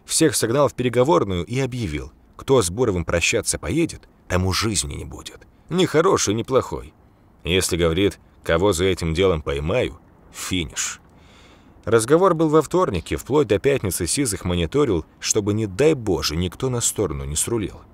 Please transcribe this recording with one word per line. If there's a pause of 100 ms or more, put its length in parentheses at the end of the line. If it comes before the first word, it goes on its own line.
всех
согнал
в
переговорную
и
объявил: (240)
кто
с
Буровым
прощаться
поедет, (180)
тому
жизни
не
будет. (220)
Ни
хороший,
ни
плохой. (520)
Если,
говорит, (240)
кого
за
этим
делом
поймаю, (340)
финиш. (840)
Разговор
был
во
вторник,
и
вплоть
до
пятницы
Сизых
мониторил, (160)
чтобы,
не
дай
Боже,
никто
на
сторону
не
срулил. (140)